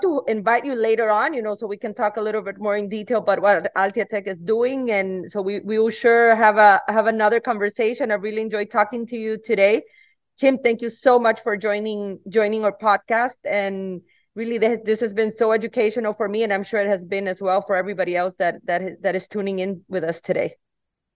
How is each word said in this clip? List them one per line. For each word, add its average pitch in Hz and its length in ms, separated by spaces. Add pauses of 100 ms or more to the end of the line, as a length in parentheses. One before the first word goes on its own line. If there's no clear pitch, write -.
to 311 240
invite 226 360
you 277 120
later 220 340
on, 240 240
you 247 80
know, 214 140
so 220 100
we 202 120
can 208 180
talk 208 220
a 214 40
little 214 220
bit 196 160
more 208 180
in 208 100
detail 214 300
about 185 240
what 190 340
Altia 196 320
Tech 202 200
is 185 120
doing. 240 520
And 190 400
so 208 100
we, 196 200
we 214 180
will 226 100
sure 233 460
have 214 240
a, 202 280
have 208 200
another 220 320
conversation. 226 720
I 208 40
really 214 280
enjoyed 208 260
talking 226 380
to 247 80
you 220 280
today. 208 380 (580)
Tim, 269 200
thank 240 240
you 226 80
so 247 260
much 226 240
for 208 160
joining, 208 640 (100)
joining 214 340
our 202 140
podcast. 220 680
And 190 580 (340)
really, 226 240
this, 226 260
this 214 140
has 220 140
been 220 200
so 220 180
educational 220 600
for 208 160
me, 220 140
and 208 100
I'm 196 100
sure 214 160
it 202 100
has 185 140
been 196 240
as 185 140
well 190 220
for 202 120
everybody 180 400
else 180 220
that, 170 280
that, 175 360
that 185 140
is 180 120
tuning 196 300
in 185 300
with 185 160
us 165 180
today. - 360 (580)